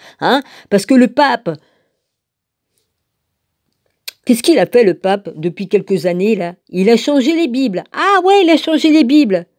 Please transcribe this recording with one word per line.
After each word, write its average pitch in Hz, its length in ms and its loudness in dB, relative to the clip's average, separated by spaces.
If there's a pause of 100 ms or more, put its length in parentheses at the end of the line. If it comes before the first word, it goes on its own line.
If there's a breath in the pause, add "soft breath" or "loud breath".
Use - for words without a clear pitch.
(200 loud breath)
hein ? 247 240 0 (260 loud breath)
Parce 202 160 0
que - 80 0
le 247 140 6
pape, 254 420 -2 (2750)
qu'est-ce 240 180 0
qu'il 311 160 2
a 180 60 2
fait, 240 180 2
le 175 120 2
pape, 196 420 -6
depuis 175 320 -8
quelques 190 360 -2
années, 185 300 0
là ? 175 200 -8 (120)
Il 190 220 -2
a 233 80 4
changé 285 360 0
les 330 140 -2
Bibles. 233 460 -4
Ah 381 320 0
ouais, 392 180 4
il 330 60 2
a 320 80 4
changé 320 340 0
les 302 140 4
Bibles. 226 400 0 (140)